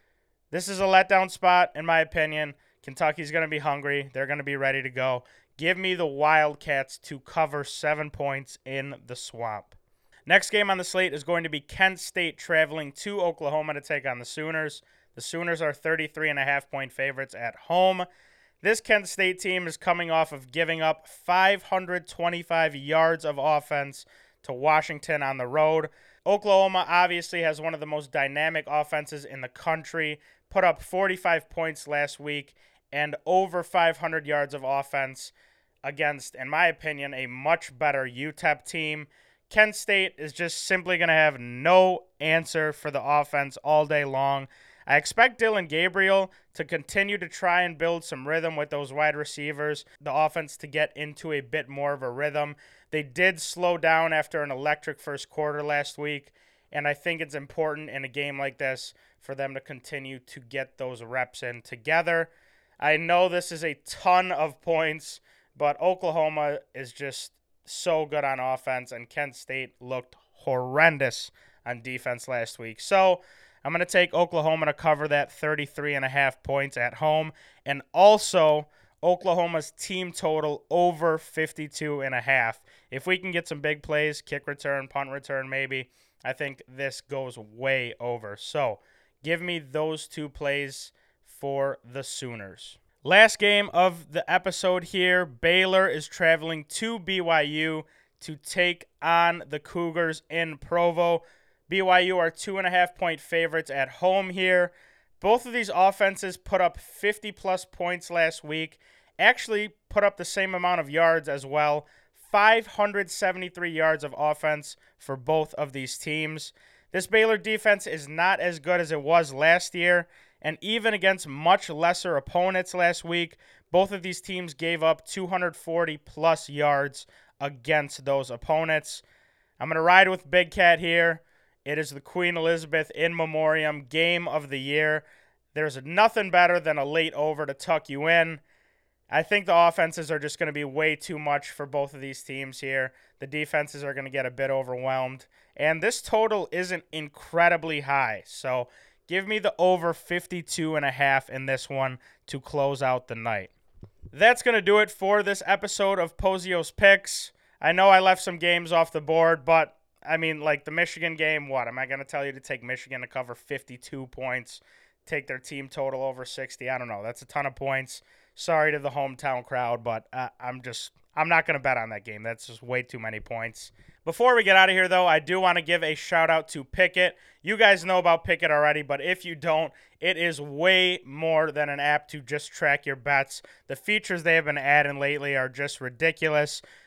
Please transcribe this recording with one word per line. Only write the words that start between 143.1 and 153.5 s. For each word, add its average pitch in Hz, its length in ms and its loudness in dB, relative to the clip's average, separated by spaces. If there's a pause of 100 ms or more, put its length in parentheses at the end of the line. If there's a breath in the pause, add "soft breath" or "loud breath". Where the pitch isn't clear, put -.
The 135 80 -12
defenses 147 580 -4
are 139 80 -6
gonna 135 160 -10
get 131 160 -4
a 127 60 -6
bit 131 200 -4
overwhelmed. 131 760 -4 (280 soft breath)
And 156 280 0
this 226 180 -2
total 214 500 0
isn't 180 420 -4
incredibly 160 880 0
high, 135 440 0
so 127 440 -6 (380 soft breath)
give 190 220 -4
me 214 100 -2
the 190 200 0
over 170 340 2
fifty-two 170 840 -6
and 147 80 0
a 139 60 0
half 135 380 2
in 131 160 -10
this 135 240 -4
one 135 300 -4 (300 soft breath)
to 139 120 -10
close 139 420 -2
out 127 260 -2
the 120 60 -10
night. 113 360 -6 (600)